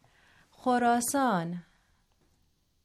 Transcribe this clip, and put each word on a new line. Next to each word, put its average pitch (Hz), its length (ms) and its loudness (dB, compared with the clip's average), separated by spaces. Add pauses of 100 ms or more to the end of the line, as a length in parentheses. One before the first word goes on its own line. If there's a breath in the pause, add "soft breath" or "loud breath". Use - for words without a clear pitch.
(520 soft breath)
خراسان. 240 1120 0 (1200)